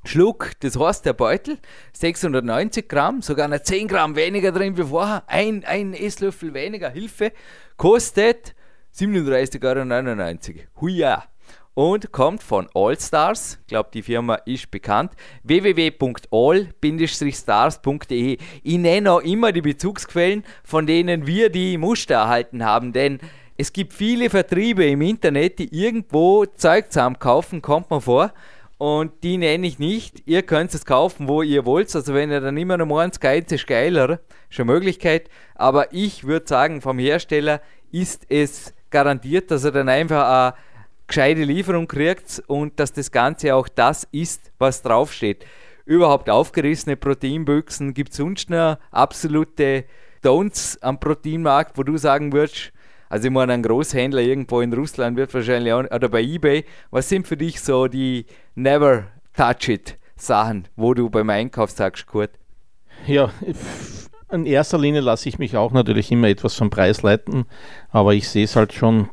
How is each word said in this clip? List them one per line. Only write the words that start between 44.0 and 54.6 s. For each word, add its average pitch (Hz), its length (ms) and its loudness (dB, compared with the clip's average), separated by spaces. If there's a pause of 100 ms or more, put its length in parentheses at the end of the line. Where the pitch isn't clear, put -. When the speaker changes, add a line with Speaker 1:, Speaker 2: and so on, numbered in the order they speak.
Speaker 1:
ist, - 460 -8
was 131 240 0
draufsteht. 117 640 -2 (400)
Überhaupt 156 420 4
aufgerissene 143 680 0
Proteinbüchsen, 139 960 -2
gibt's - 240 -8
sonst 175 320 -6
noch 165 260 0 (140)
absolute 143 960 0 (360)
Don'ts 165 600 0
am 135 180 -4
Proteinmarkt, 156 760 0
wo 139 40 -2
du 147 140 0
sagen 147 360 0
würdest, 147 400 0 (360)
also 107 200 -2
ich 127 40 0
meine, 127 220 2
ein 120 80 -2
Großhändler 131 580 0
irgendwo 123 400 0